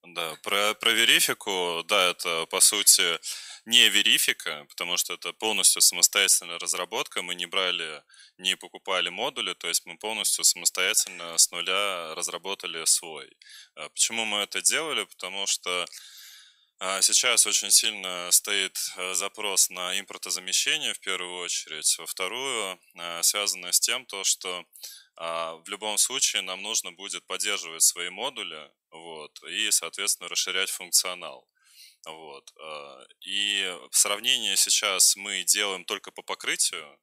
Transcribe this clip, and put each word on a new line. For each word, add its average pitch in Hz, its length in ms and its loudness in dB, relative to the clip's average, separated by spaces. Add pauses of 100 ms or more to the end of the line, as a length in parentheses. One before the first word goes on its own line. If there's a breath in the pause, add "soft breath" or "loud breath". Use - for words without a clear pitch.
Да, 82 360 4
про, 104 320 4
про 113 160 4
верифику, 107 960 4
да, 92 240 6
это, 82 400 0
по 92 100 0
сути, 95 580 6 (460 loud breath)
не 117 240 8
верифика, 101 800 2
потому 87 300 -4
что - 160 -2
это 87 180 -8
полностью 101 480 2
самостоятельная 90 800 4
разработка, 90 640 -4
мы 90 120 -6
не 90 120 -6
брали, 85 580 -2 (320 loud breath)
не 95 180 0
покупали 90 540 -2
модули, 95 460 -4
то - 120 -10
есть 85 200 -2
мы 87 100 -16
полностью 107 480 -2
самостоятельно 90 920 0
с - 120 6
нуля 90 640 -2
разработали 85 680 -6
свой. 78 500 -2 (420 loud breath)
А - 120 -10
почему 113 380 0
мы 104 140 -2
это 98 200 -4
делали? 127 440 0
Потому 98 420 -8
что, 90 400 -2 (920 loud breath)
а, 95 220 -2
сейчас 110 460 4
очень 101 240 0
сильно 92 600 0
стоит, 95 480 2 (180)
э, 92 180 -6
запрос 98 560 -2
на 90 280 -4
импортозамещение 95 920 -4
в - 80 -10
первую 90 380 -6
очередь, 80 600 -4
во 82 60 -14
вторую, 104 720 -6 (160)
э, 85 280 -8
связано 92 500 0
с - 80 2
тем, 120 240 -2
то, 98 180 -8
что, 90 440 -4 (500 loud breath)
а, 82 380 -6
в 85 160 -18
любом 101 260 -4
случае 123 460 0
нам 92 180 -8
нужно 101 320 -4
будет 92 340 -10
поддерживать 90 560 -2
свои 87 280 0
модули, 98 600 -10 (200)
вот, 80 520 -14
и, 98 300 -2
соответственно, 92 560 -2
расширять 92 420 -2
функционал. 87 800 -4 (560 loud breath)
Вот, 80 520 -16
э, 71 500 -14 (140)
и 98 560 -2 (140)
сравнение 107 640 0
сейчас 98 600 4
мы 98 260 -4
делаем 98 420 0
только - 280 -6
по 101 100 -14
покрытию 90 800 -4